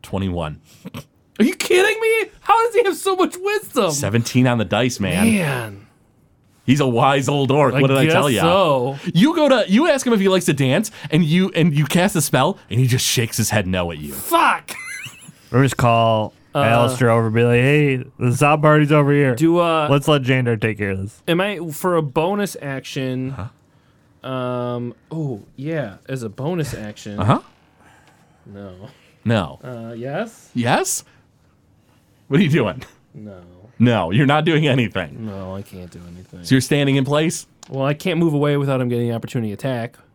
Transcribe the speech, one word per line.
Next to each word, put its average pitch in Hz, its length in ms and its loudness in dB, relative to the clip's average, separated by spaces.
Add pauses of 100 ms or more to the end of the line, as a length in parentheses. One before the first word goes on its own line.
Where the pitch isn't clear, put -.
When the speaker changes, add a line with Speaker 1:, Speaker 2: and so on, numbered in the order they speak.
Speaker 1:
Twenty-one. 87 600 -6 (760)
Speaker 2:
Are 214 60 4
you 349 100 0
kidding 415 460 0
me? 453 300 0 (100)
How 453 240 2
does 466 100 -4
he 466 80 4
have 392 120 0
so 381 200 -2
much 359 240 -2
wisdom? 370 520 -2
Speaker 1:
Seventeen 117 560 0
on 123 100 2
the 107 80 -2
dice, 120 340 -2
man. 185 260 0
Speaker 2:
Man. 131 580 -2 (840)
Speaker 1:
He's 139 160 2
a 135 60 2
wise 135 420 2
old 143 200 0
orc. 139 240 4
Speaker 2:
I 135 80 2
Speaker 1:
What 135 60 4
did 135 100 4
I 139 80 4
Speaker 2:
guess 160 80 4
Speaker 1:
tell 165 160 2
ya? 113 120 2
Speaker 2:
so. 147 560 2 (160)
Speaker 1:
You 233 220 4
go 302 120 4
to, 247 240 4
you 262 180 4
ask 277 160 0
him 240 60 2
if 220 80 2
he 196 80 2
likes 185 180 2
to 165 80 2
dance, 139 380 0 (200)
and 156 120 4
you, 175 320 2
and 165 180 2
you 147 120 2
cast 180 320 0
a 156 40 0
spell, 143 380 0 (100)
and 110 80 -2
he 127 100 4
just 120 180 0
shakes - 320 -2
his 110 140 0
head 104 160 0
no 90 220 -2
at 78 100 -10
you. 73 120 -10
Speaker 2:
Fuck! 262 600 0 (800)
Speaker 3:
Or 127 100 6
just 131 140 0
call 113 560 2 (200)
Speaker 2:
Uh, 143 100 0
Speaker 3:
Alistair 120 460 2
over 113 180 4
and 110 80 -2
be 117 80 4
like, 120 180 4
"Hey, 143 360 2
the - 340 -4
Zob 147 300 2
party's 151 300 4
over 143 220 4
here. 143 220 2
Speaker 2:
Do, 165 240 2
uh, 160 300 0
Speaker 3:
Let's 143 200 2
let 143 140 4
Jandar 123 360 0
take 110 180 -2
care 101 140 -4
of 95 80 -4
this." 98 280 -12
Speaker 2:
Am 170 120 0
I, 196 200 -4 (120)
for 175 240 -2
a 160 60 2
bonus 170 600 -2
action, 131 680 -6
Speaker 1:
Uh-huh. - 1000 -16
Speaker 2:
um, 123 640 -6 (160)
oh, 143 340 -8 (120)
yeah, 135 420 -8 (120)
as 131 140 -8
a 110 60 -8
bonus 151 440 -6
action. 104 460 -12
Speaker 1:
Uh-huh. 101 200 0 (1080)
Speaker 2:
No. 98 440 -18 (340)
Speaker 1:
No. 98 400 -2
Speaker 2:
Uh, 117 300 -14
yes? 143 600 -10
Speaker 1:
Yes? 123 520 -2 (1200)
What 147 140 2
are - 20 6
you 160 60 2
doing? 127 340 0 (300)
Speaker 2:
No. 101 280 -18 (380)
Speaker 1:
No, 110 300 2
you're 127 160 2
not 147 180 2
doing 156 240 2
anything. 110 600 -2
Speaker 2:
No, 95 280 -10
I 101 60 -10
can't 90 300 -16
do 90 80 -20 (120)
anything. 90 320 -20
Speaker 1:
So 85 120 2
you're 131 60 4
standing 139 340 0
in 135 100 0
place? 151 400 -2 (240)
Speaker 2:
Well, 135 160 -6
I 147 80 -2
can't 160 260 -4
move 165 140 2
away 143 240 0
without 139 240 0
him 123 80 -2
getting 120 200 -2
an 117 60 -4
opportunity 110 380 -6
attack. 120 440 -8 (180)